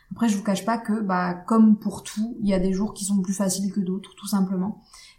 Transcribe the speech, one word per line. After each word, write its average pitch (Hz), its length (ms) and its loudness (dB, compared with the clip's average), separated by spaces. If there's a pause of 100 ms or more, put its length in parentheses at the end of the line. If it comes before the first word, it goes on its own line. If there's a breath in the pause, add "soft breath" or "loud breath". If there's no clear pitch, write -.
(120)
Après, 233 160 0
je 202 80 2
vous 196 80 -6
cache 196 200 0
pas 233 140 0
que, 220 220 -2
bah, 180 340 0
comme 220 420 6
pour - 280 -4
tout, 226 360 -6
il 202 60 -2
y 196 80 2
a 190 60 2
des 190 120 2
jours 202 220 -2
qui 202 100 -10
sont 196 160 0
plus 190 120 -2
faciles 190 400 -2
que 208 80 -2
d'autres, 185 360 -4
tout 202 120 -14
simplement. 190 540 -2 (360 loud breath)